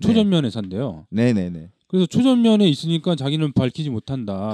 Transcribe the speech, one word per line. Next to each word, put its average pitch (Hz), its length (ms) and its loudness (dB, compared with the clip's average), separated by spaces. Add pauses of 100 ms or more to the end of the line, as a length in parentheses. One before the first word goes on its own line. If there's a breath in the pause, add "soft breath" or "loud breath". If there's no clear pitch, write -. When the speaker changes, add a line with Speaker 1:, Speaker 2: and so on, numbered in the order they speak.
Speaker 1:
초전면에 196 480 2
산대요. 98 600 -8
Speaker 2:
네네네. 92 600 0 (180)
Speaker 1:
그래서 185 180 0
초전면에 233 640 4
있으니까 160 480 0
자기는 143 380 -2
밝히지 135 360 -2
못한다. 107 640 -6